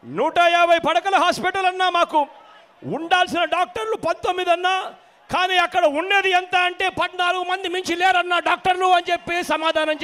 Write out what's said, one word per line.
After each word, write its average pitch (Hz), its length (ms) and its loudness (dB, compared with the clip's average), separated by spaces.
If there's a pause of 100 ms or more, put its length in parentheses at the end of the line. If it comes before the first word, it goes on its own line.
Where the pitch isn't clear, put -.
నూట 226 340 -2
యాభై 339 400 4
పడకల 339 380 0
హాస్పిటల్ 359 500 0
అన్నా, 370 240 0
మాకు 339 360 0 (580)
ఉండాల్సిన 339 600 0
డాక్టర్లు 359 520 -2
పంతొమ్మిది 359 540 -2
అన్నా, 370 420 0 (420)
కానీ 370 220 0
అక్కడ 349 280 2
ఉండేది 381 460 2
ఎంత 359 260 0
అంటే 359 320 0
పద్నాలుగు 359 560 -2
మంది 370 240 -4
మించి 349 280 -4
లేరన్నా 359 420 2
డాక్టర్లు" 349 480 0
అని 359 260 2
చెప్పి 339 320 -4
సమాధానం 311 600 -2